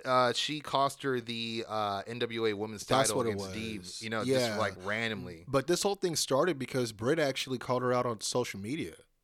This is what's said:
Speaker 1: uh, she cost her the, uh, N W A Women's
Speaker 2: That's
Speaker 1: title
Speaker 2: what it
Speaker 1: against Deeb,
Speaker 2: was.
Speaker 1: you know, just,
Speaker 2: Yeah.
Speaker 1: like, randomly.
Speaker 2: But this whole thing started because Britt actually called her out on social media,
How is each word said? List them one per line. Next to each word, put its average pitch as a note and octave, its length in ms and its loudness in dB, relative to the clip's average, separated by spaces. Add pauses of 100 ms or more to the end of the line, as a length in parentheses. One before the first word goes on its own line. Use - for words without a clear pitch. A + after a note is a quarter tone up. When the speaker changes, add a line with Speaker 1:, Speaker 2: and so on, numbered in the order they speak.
Speaker 1:
uh, B2+ 280 6
she D3 280 -2
cost C#3 420 0
her C3 180 2
the, A2+ 480 -4
uh, G#2 380 0
N A#2 140 -6
W A2+ 260 0
A A2 80 6
Women's G#2+ 300 -4
Speaker 2:
That's B2+ 260 4
Speaker 1:
title G#2+ 60 0
Speaker 2:
what A#2+ 100 2
it - 40 2
Speaker 1:
against G2 220 -2
Deeb, A2 280 -6
Speaker 2:
was. F2+ 220 -12
Speaker 1:
you A2+ 80 -6
know, A2 140 0
just, B2+ 260 4
Speaker 2:
Yeah. G#2 60 -2
Speaker 1:
like, G2+ 200 0
randomly. F#2+ 720 -4
Speaker 2:
But C3+ 200 2
this F3 160 2
whole G3+ 100 2
thing E3+ 220 -2
started D3 420 2
because B2 340 -2
Britt A#2 280 0
actually C3 380 0
called B2+ 240 0
her B2 100 2
out B2 140 2
on A2+ 140 -4
social - 400 -2
media, A#2 340 -6 (300)